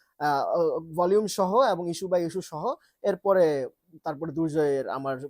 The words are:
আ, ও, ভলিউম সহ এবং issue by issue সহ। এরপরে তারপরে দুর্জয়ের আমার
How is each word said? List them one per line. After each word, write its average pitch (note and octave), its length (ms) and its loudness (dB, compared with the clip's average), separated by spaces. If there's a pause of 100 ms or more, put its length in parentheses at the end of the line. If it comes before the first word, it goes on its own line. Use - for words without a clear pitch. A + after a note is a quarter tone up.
(200)
আ, D3 80 0 (260)
ও, D#3+ 260 2
ভলিউম F3 460 2
সহ F#3 240 0 (220)
এবং F3 180 -2
issue F3 220 -6
by F3+ 160 4
issue F3+ 220 -8
সহ। F3+ 240 -6 (280)
এরপরে F#3+ 420 2 (600)
তারপরে D#3+ 280 -6
দুর্জয়ের D3 560 0
আমার C3+ 280 -4 (140)